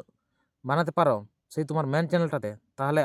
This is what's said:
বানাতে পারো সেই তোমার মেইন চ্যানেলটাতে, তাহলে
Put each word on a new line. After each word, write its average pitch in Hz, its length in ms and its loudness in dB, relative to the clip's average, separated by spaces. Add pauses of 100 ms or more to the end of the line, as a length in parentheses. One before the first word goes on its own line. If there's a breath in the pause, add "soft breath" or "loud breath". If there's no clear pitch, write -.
(640)
বানাতে 151 340 0
পারো 147 160 4 (380)
সেই 156 160 -4
তোমার 151 220 -2
মেইন 160 200 2
চ্যানেলটাতে, 156 380 0 (280)
তাহলে 147 280 2